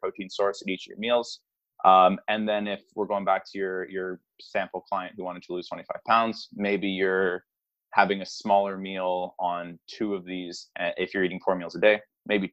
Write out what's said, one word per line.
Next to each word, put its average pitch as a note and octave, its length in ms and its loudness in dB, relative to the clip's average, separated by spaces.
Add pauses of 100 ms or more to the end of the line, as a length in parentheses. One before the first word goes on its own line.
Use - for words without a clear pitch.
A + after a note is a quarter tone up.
protein F#2+ 300 -6
source G2+ 320 0
at G2 60 -8
each F#2+ 180 -6
of - 40 -16
your - 80 -16
meals. A#2 420 -2 (440)
Um, F#2 440 8
and G#2+ 200 0
then G#2 200 0
if G2 160 -6 (100)
we're G#2 120 -4
going G2+ 180 -2
back F#2+ 260 2
to G2 80 -10
your, F#2 320 -4
your F#2 300 -6 (200)
sample F#2 420 -6
client F#2 340 -6
who F#2 80 -10
wanted F2 200 -10
to - 80 -12
lose F2+ 140 -6
twenty-five - 400 -10
pounds, A2+ 460 2
maybe G2+ 360 0
you're F#2+ 560 0 (480)
having G2 300 4
a F2+ 40 -10
smaller G2+ 520 2
meal F#2 600 -4
on F2 480 -4
two G#2 260 -4
of F2+ 100 -6
these. F2+ 540 -10
Uh, F2 180 -2
if F2+ 160 -2
you're F#2+ 120 2
eating F2 200 -2
four F#2+ 120 0
meals E2+ 180 -8
a F2 60 -10
day, G#2+ 200 6 (240)
maybe G2+ 280 0